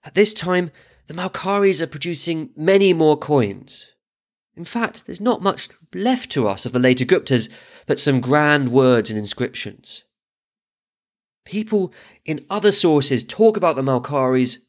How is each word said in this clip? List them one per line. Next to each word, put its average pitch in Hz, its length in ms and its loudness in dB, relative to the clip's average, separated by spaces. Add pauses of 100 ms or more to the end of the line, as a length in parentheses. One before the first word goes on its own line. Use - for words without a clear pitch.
At - 100 -20
this 202 200 2
time, 180 380 -2 (340)
the 151 80 -16
Malkaris 190 680 -2
are 165 60 -2
producing 160 680 -6
many 190 360 4
more 156 240 4
coins. 113 720 -2 (720)
In 170 80 -14
fact, - 420 -8
there's 170 140 -12
not 220 220 0
much - 260 -2 (260)
left 240 380 -2
to 113 160 0
us 98 180 -4
of 117 60 -6
the 123 80 0
later 127 240 2
Guptas, 131 440 0 (380)
but 143 140 -2
some 135 200 2
grand 143 500 2
words 123 380 4
and 107 100 -4
inscriptions. - 840 -8 (1400)
People 208 480 -4 (320)
in 156 240 -8
other 202 240 2
sources 143 500 2
talk 220 360 2
about 165 180 2
the 135 60 -4
Malkaris 131 760 0 (100)